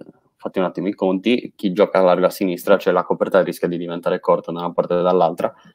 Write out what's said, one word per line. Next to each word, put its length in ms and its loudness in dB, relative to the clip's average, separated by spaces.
fatti 220 -10
un 80 0
attimo 220 -6
i 60 -2
conti, 600 -2
chi 160 -4
gioca 260 2
a 40 4
largo 240 4
a 40 0
sinistra, 460 0
cioè 160 0
la 120 0
coperta 380 2
rischia 260 -4
di 100 -4
diventare 420 -4
corta 320 0
da 80 -6
una 120 -6
parte 260 -2
e 40 0
dall'altra, 520 0